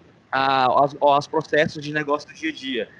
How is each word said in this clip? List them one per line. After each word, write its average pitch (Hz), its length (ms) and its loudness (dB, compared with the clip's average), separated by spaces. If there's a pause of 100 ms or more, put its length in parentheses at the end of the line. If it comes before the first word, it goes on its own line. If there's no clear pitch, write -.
(300)
a, 135 340 2
aos, 139 360 2
aos 143 260 4
processos 156 560 -2
de 147 100 -8
negócio 151 360 -4
do - 60 -20
dia 160 160 -8
a - 20 -4
dia. 127 360 -8 (120)